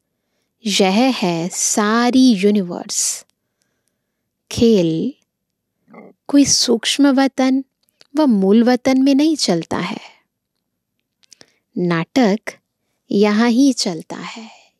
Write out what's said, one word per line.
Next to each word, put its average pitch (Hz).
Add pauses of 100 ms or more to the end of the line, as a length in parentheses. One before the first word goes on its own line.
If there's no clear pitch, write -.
(680)
यह 208
है 175
सारी 240
यूनिवर्स। 196 (1200)
खेल 208 (1120)
कोई 285
सूक्ष्म -
वतन 262 (520)
व 311
मूल 208
वतन 262
में 277
नहीं 302
चलता -
है। 180 (1800)
नाटक 180 (720)
यहाँ 208
ही 262
चलता -
है। 220 (280)